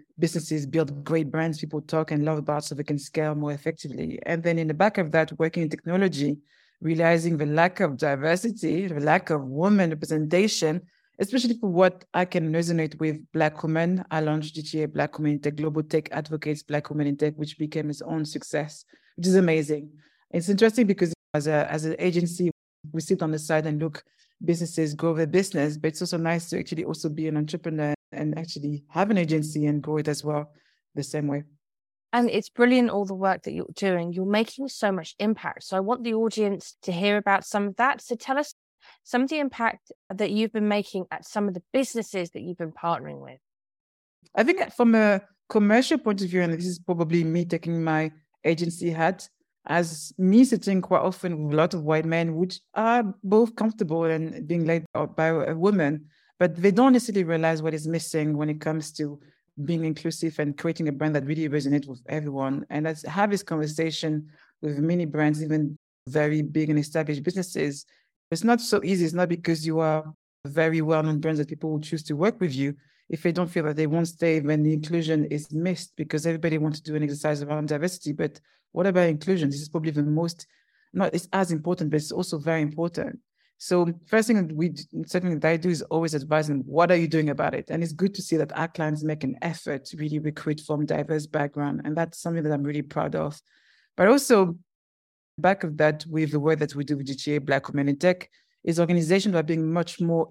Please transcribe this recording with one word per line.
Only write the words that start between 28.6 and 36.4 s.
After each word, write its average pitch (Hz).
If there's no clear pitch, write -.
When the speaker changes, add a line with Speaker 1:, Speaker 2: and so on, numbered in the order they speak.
Speaker 1:
have 196
an 196
agency 156
and 147
grow 156
it 151
as 147
well 147
the 143
same 147
way. 143
Speaker 2:
And 240
it's 214
brilliant, 240
all 202
the 190
work 190
that -
you're 170
doing. 175
You're 185
making 226
so 214
much 185
impact. 208
So 190
I -
want 233
the 226
audience 214